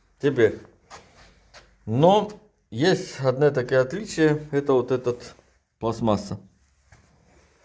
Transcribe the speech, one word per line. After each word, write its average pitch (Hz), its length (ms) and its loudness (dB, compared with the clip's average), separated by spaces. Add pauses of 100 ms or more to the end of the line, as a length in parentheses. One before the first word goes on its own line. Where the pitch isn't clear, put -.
(180)
Тепер. 123 360 2 (1300)
Но 180 460 2 (400)
є 156 260 0 (260)
одне 135 280 2
таке 131 300 0
отличие. 156 560 0 (140)
Это 143 220 0
вот 127 180 2
этот 123 420 -4 (460)
пластмасса. 110 580 -2 (1300)